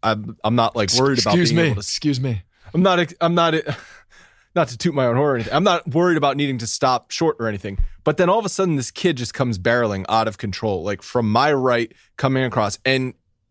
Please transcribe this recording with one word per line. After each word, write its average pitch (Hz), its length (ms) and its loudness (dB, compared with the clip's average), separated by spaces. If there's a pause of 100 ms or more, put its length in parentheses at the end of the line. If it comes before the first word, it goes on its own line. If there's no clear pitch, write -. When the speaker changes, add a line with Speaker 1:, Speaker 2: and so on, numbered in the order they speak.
Speaker 1:
I'm, 107 400 -2
I'm 113 140 0
not, 113 200 2
like, 104 180 0
worried 131 260 2
about 110 140 0
Speaker 2:
Excuse 170 160 2
Speaker 1:
being 160 120 2
Speaker 2:
me. 160 60 4
Speaker 1:
able 123 80 0
to 101 40 -6
Speaker 2:
Excuse 139 400 -4
me. 120 220 -4 (320)
Speaker 1:
I'm 170 80 2
not, 175 380 2
I'm 170 140 2
not, 170 200 2 (540)
<laughs> - 460 -20
not 160 140 2
to 120 100 -12
toot 165 160 -2
my 131 120 2
own 120 100 2
horn 147 140 2
or 135 60 2
anything. 113 180 -4
I'm 165 100 2
not 175 240 2
worried 170 280 2
about 139 200 0
needing 139 220 -2
to 113 80 -8
stop 127 440 0
short 160 280 0
or 117 100 -2
anything. 98 300 -8 (240)
But 143 140 0
then 180 120 2
all 202 100 4
of 214 80 -4
a - 40 -4
sudden, 180 260 0
this 127 140 -4
kid 165 260 0
just 120 180 -6
comes 120 240 -2
barreling 104 500 0
out 110 180 2
of 107 120 -8
control, 98 440 -4
like, 101 200 -6
from 117 280 -2
my 135 220 4
right 127 400 0 (240)
coming 131 280 0
across. 110 400 -2
And 131 300 0 (360)